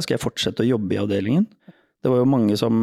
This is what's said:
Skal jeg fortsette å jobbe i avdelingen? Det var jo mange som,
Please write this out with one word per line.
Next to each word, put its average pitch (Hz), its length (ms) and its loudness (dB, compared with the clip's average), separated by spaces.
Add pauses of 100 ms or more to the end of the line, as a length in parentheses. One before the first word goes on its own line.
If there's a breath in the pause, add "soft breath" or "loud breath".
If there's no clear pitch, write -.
Skal 120 140 -2
jeg - 80 -6
fortsette 110 400 -4
å 123 80 2
jobbe 104 240 -2
i - 20 -4
avdelingen? 104 460 0 (580 loud breath)
Det 131 80 2
var 123 80 2
jo 135 140 2
mange 104 260 2
som, 113 240 0